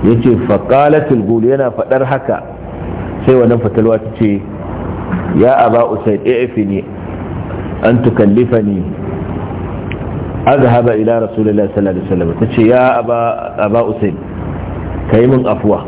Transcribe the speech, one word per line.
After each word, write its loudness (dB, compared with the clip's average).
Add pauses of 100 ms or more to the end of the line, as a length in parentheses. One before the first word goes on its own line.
Ya 6
ce, 4
"فقالت 2
الغول"، 2
yana 2
faɗar 0
haka, -2 (840)
sai 6
wannan 4
fatalwa 2
ta -10 (160)
ce, 2 (960)
"يا 4
أبا 2
أسيد، -2
اعفني 0 (1040)
أن 2
تكلفني 2 (1700)
أذهب 4
إلى 2 (140)
رسول 0
الله 2 (100)
صلى 2
الله 2
عليه -4
وسلم." 0 (100)
Ta 4 (100)
ce, 0 (100)
Ya 2
Aba, -2
Aba 2
Usaid, -2 (960)
ka 4
yi 4
min 4
afuwa 0